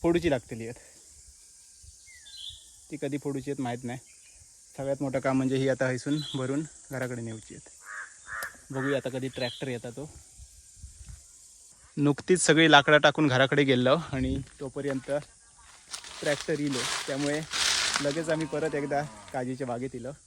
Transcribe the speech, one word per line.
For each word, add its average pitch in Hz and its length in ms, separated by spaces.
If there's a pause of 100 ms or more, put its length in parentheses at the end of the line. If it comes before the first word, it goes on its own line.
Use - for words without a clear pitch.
फोडूची 170 280
लागतली 117 340
आहेत. 117 160 (2000)
ती 156 120
कधी 143 160
फोडूची 135 320
आहेत 139 100
माहीत 123 240
नाही. 123 140 (760)
सगळ्यात 139 240
मोठं 135 200
काम 135 160
म्हणजे 131 200
ही 131 120
आता 131 200
हैसून 139 320 (140)
भरून 135 280 (280)
घराकडे 127 320
नेऊची 110 320
आहेत. - 140 (1000)
बघूया 135 260
आता 131 120
कधी 131 200
ट्रॅक्टर 127 400
येता 120 220
तो. 135 200 (1900)
नुकतीच 147 460
सगळी 160 280
लाकडं 147 280
टाकून 147 280
घराकडे 135 380
गेलो 131 320 (160)
आणि 131 260 (220)
तोपर्यंत 139 500 (1080)
ट्रॅक्टर 151 380
इलो, 143 200 (280)
त्यामुळे 143 340 (600)
लगेच 147 280
आम्ही 160 180
परत 151 280
एकदा 143 280 (300)
काजीच्या 131 340
बागेत 123 280
इलो. 123 180 (140)